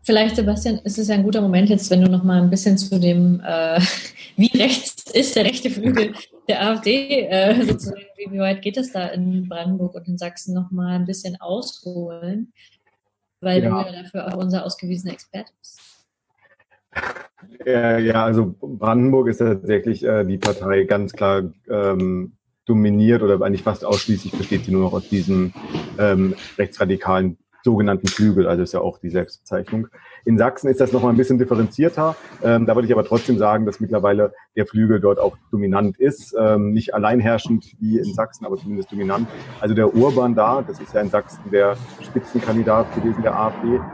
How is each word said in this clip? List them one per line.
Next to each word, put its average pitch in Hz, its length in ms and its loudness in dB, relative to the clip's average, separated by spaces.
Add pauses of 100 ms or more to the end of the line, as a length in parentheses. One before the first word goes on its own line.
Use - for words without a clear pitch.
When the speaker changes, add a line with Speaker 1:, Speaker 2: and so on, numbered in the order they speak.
Speaker 1:
Vielleicht, 220 340 2
Sebastian, 214 420 0
ist 202 200 -8
es 214 100 -2
ja 214 60 0
ein 196 80 2
guter 208 200 2
Moment 190 260 4
jetzt, 202 220 2
wenn 185 120 6
du 185 80 6
noch 180 140 2
mal 180 160 4
ein 180 80 6
bisschen 190 300 2
zu - 200 -2
dem, 175 460 4
äh, 165 340 0 (300)
<laughs> - 280 -16
wie 214 200 4
rechts - 540 -2
ist 269 260 0
der 214 80 4
rechte - 240 -2
Flügel 226 460 0 (340)
der 202 180 0
A 220 60 0
F 220 80 -4
D, 269 480 0
äh, 196 340 2
sozusagen, 202 380 -2 (160)
wie, 202 160 -12
wie 196 60 -6
weit 196 240 -2
geht 208 160 -6
es 254 140 -6
da 180 160 -6
in 185 380 -4
Brandenburg 180 480 -4
und 175 140 -12
in 180 80 -4
Sachsen, 175 380 -10
noch 180 160 -6
mal 180 260 -4
ein 180 80 -2
bisschen 185 340 -8
ausholen, 180 1120 -10 (880)
weil 175 200 2
Speaker 2:
Ja. 113 200 0
Speaker 1:
du - 80 -6
ja 175 120 -16
dafür 180 260 -12
auch 185 100 -8
unser 185 260 -2
ausgewiesener 180 480 -8
Experte - 480 -16
bist. - 200 -20 (1900)
Speaker 2:
Ja, 117 320 2
ja, 113 260 2
also 113 340 2
Brandenburg 123 680 2
ist 110 100 -2
tatsächlich, 104 640 0
äh, 107 220 0
die 92 140 -2
Partei 98 460 0
ganz 101 280 -2
klar, 98 300 0 (260)
ähm, 92 640 -2 (320)
dominiert 107 580 4
oder 98 220 2
eigentlich 98 180 -2
fast 101 220 -4
ausschließlich 104 480 -2
besteht 95 320 -4
sie 95 80 -6
nur 92 120 2
noch 90 100 -2
aus 95 160 -6
diesem, 92 420 0 (460)
ähm, 95 360 2 (220)
rechtsradikalen 95 800 -2 (260)
sogenannten 104 440 2
Flügel, 95 400 2
also 87 160 0
ist 87 100 -4
ja 90 80 -2
auch 90 160 -4
die 87 140 -10
Selbstbezeichnung. 98 800 -6 (360)
In 113 140 4
Sachsen 135 300 0
ist 127 120 2
das 127 120 4
noch 123 100 2
mal 123 80 4
ein 117 80 4
bisschen 131 200 2
differenzierter. 147 800 0 (260)
Ähm, 117 220 4
da 110 100 2
würde 117 120 2
ich 120 60 2
aber 107 120 4
trotzdem 117 320 0
sagen, 107 300 2
dass 104 140 -6
mittlerweile 101 520 2 (240)
der 107 100 0
Flügel 110 320 2
dort 101 200 4
auch 104 180 0 (140)
dominant 107 480 0
ist. 139 400 -2
Ähm, 107 340 2
nicht 110 220 -2
alleinherrschend 110 840 0
wie 110 200 0
in 196 160 -4
Sachsen, - 320 -6
aber 196 100 -4
zumindest 196 340 -10
dominant. 196 380 -4 (320)
Also 107 140 0
der 107 200 4
Urban 123 400 2
da, 117 280 2
das - 180 -12
ist - 140 -16
ja 107 80 2
in 98 80 -4
Sachsen 104 420 -6
der 101 240 2 (260)
Spitzenkandidat 110 920 -2
gewesen 113 280 -2
der 104 140 0
A 110 120 -2
F 101 140 -6
D 120 160 0 (140)